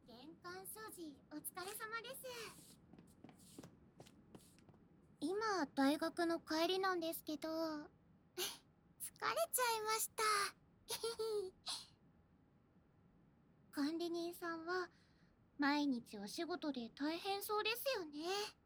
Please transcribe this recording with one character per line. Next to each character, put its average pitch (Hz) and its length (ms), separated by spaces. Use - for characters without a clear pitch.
玄 226 100
関 370 240
掃 392 160
除、 339 80
お 302 60
疲 302 100
れ 392 140
様 453 240
で 466 160
す。 508 80
今、 370 560
大 277 240
学 330 260
の 330 140
帰 320 280
り 370 120
な 381 160
ん 349 40
で 330 140
す - 100
け 302 140
ど、 320 120
<laughs> 320 40
疲 320 340
れ - 60
ち - 60
ゃ 508 40
い 427 40
ま 440 180
し - 100
た。 - 140
<laughs> 440 640
管 302 280
理 339 100
人 339 240
さ 339 220
ん 320 100
は、 359 240
毎 294 260
日 240 320
お 202 80
仕 320 200
事 285 260
で 233 180
大 320 300
変 403 240
そ 415 160
う 427 40
で 440 120
す 466 120
よ 349 80
ね。 349 500